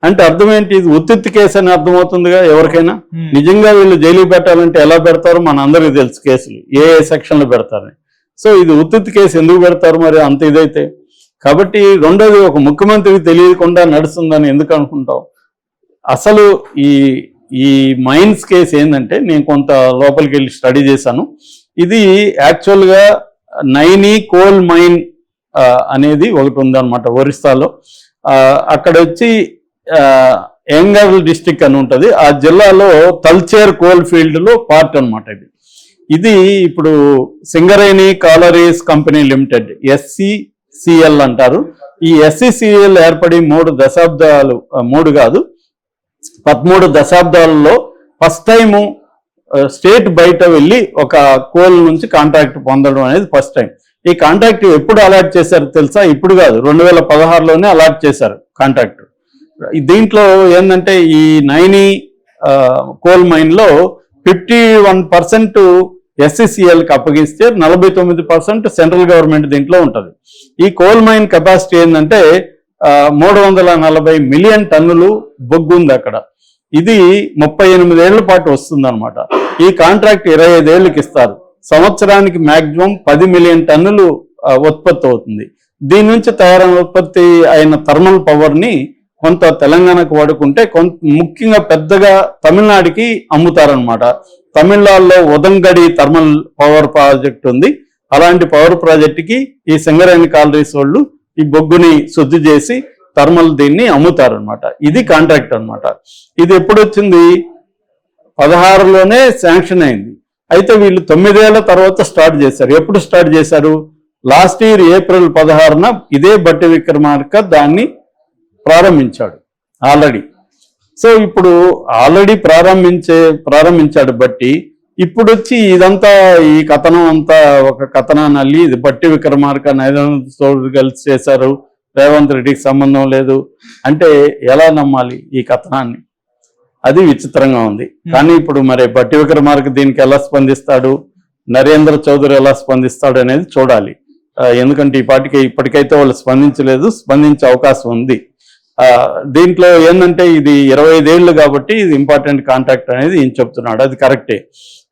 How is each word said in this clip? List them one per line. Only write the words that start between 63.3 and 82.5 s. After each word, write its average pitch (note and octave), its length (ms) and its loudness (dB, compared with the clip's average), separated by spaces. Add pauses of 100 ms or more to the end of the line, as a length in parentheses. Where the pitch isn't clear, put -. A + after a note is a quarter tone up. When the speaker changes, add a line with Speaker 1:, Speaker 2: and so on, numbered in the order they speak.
Speaker 1:
లో F3+ 440 2 (300)
ఫిఫ్టీ A3+ 480 0
వన్ F#3+ 280 2 (100)
పర్సెంట్ F#3 720 2 (380)
ఎస్సీసీఎల్ E3+ 680 0
కి D3+ 60 0
అప్పగిస్తే D3+ 560 0
నలభై F3+ 400 0
తొమ్మిది F3+ 340 -4
పర్సెంట్ E3+ 440 -4
సెంట్రల్ F3 440 0
గవర్నమెంట్ D#3 360 0
దీంట్లో C#3+ 340 0
ఉంటది. G#2+ 300 -4 (560)
ఈ - 20 2
కోల్ G3 320 2
మైన్ A3 260 2
కెపాసిటీ F#3 500 0
ఏంటంటే, E3 760 2 (320)
ఆ, C#3+ 280 2
మూడు F3 280 2
వందల F#3 360 2
నలభై D#3+ 420 0
మిలియన్ F3+ 480 0
టన్నులు E3+ 600 0 (140)
బొగ్గు D#3 340 -2
ఉంది E3 180 2
అక్కడ. A2+ 280 -6 (520)
ఇది F#3+ 280 0 (360)
ముప్పై D3+ 340 0
ఎనిమిది F3 300 2
ఏళ్ల G3 180 2
పాటు F#3 300 0
వస్తుందన్నమాట. C3 640 -6 (480)
ఈ F3+ 100 4
కాంట్రాక్ట్ G3 560 0
ఇరవై E3 300 2
ఐదు D#3 140 2
ఏళ్ళకి E3+ 280 0
ఇస్తారు. B2+ 380 -2 (260)
సంవత్సరానికి G3 760 0
మాక్సిమం D#3+ 680 -2